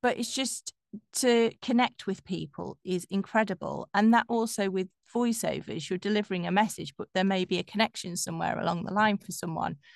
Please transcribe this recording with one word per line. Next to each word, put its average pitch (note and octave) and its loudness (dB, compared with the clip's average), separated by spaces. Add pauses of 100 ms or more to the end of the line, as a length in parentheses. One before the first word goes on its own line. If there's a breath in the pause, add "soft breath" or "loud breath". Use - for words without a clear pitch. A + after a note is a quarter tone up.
but B3 2
it's A#3 -4
just - -4 (400)
to A#3 4 (100)
connect - 0
with F#3+ -4
people E3 -8
is F#3 -2
incredible. G3 -2
And A3 6
that A#3 6
also A3 0
with F#3 -2 (260)
voiceovers, A3 -2
you're F#3 -2
delivering G3+ -2
a F3 -2
message, F#3+ 0
but - -8
there F#3 2
may F#3+ 2
be F3+ 0
a F3+ -2
connection - -4
somewhere E3+ -4
along E3+ -2
the - -6
line G#3 2
for - -10
someone. E3+ -6 (180)